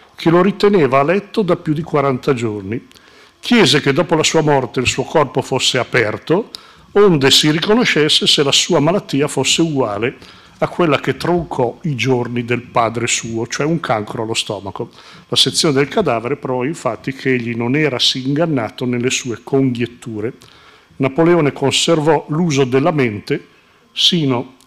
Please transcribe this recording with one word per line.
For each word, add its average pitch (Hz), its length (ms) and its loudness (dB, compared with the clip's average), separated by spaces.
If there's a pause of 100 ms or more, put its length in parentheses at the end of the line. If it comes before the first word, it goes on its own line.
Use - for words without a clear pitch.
(160)
che - 140 0
lo 175 120 6
riteneva 196 560 4
a 139 60 4
letto 196 380 -2
da 170 140 0
più 156 180 -4
di 160 80 -4
quaranta 139 520 0
giorni. 107 540 -6 (500)
Chiese 160 420 4
che 139 120 2
dopo 165 240 0
la 156 80 0
sua 160 160 2
morte 139 400 0
il 120 60 -4
suo - 180 -2
corpo 139 380 0
fosse - 360 -2
aperto, 120 720 -2 (420)
onde 165 380 4
si 151 200 4
riconoscesse 170 760 2
se 156 160 2
la 139 80 2
sua 160 300 2
malattia 151 480 0
fosse - 320 0
uguale 127 560 0 (420)
a 156 100 -2
quella 170 320 2
che - 160 -2
troncò 156 640 -2
i 147 140 -4
giorni 120 480 -2
del 120 180 -4
padre 117 460 -2
suo, 113 400 -4
cioè - 180 -4
un 165 140 0
cancro 110 420 -4
allo 110 120 -6
stomaco. 98 560 -8 (380)
La 123 80 -4
sezione 156 380 2
del 139 140 2
cadavere 131 480 -2
provò 127 280 -4
infatti 131 480 -6
che 131 220 -2
egli 120 200 -4
non 120 200 -2
era 143 240 0
sì 131 280 -2
ingannato 139 600 -2
nelle 123 240 -2
sue 117 320 -6
congetture. 120 920 -2 (640)
Napoleone 151 560 2
conservò 151 760 0
l'uso 151 360 0
della 135 280 2
mente 127 560 -4 (440)
sino 135 640 0 (120)